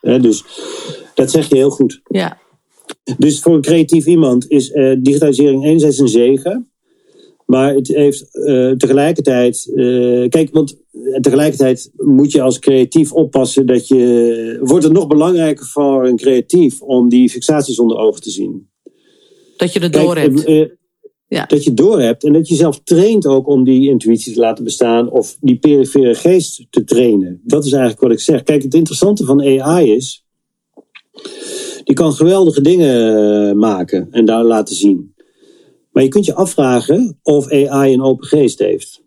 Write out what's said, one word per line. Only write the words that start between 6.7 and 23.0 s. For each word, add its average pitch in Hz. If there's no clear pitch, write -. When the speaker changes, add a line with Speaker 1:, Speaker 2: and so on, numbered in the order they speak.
Speaker 1:
Maar 135
het 135
heeft, 143
eh, 127
tegelijkertijd, 135
eh, 123
kijk, 160
want 147
tegelijkertijd 135
moet 143
je 147
als 127
creatief 139
oppassen 135
dat 123
je, 117
wordt 147
het 156
nog 175
belangrijker 156
voor 135
een 127
creatief 135
om 127
die 123
fixaties 139
onder 113
ogen 107
te 110
zien. -
Speaker 2:
Dat 175
je 202
het 170
Speaker 1:
Kijk, 151
Speaker 2:
door 175
hebt. 151
Speaker 1:
eh, 156
eh, 156
Speaker 2:
Ja. 160
Speaker 1:
Dat 143
je 135
doorhebt 135
en 147
dat 160
je 170
zelf 151
traint 190